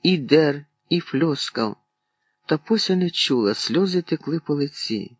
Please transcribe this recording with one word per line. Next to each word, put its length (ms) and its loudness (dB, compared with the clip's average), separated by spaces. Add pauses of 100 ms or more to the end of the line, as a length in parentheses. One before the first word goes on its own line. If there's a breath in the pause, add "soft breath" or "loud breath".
І 140 4
дер, 480 2 (240)
і 100 0
фльоскав. 760 -2 (680)
Та 120 0
Пося 380 0
не 140 0
чула, 440 0
сльози 480 0
текли 380 -4
по 140 -4
лиці. 680 -6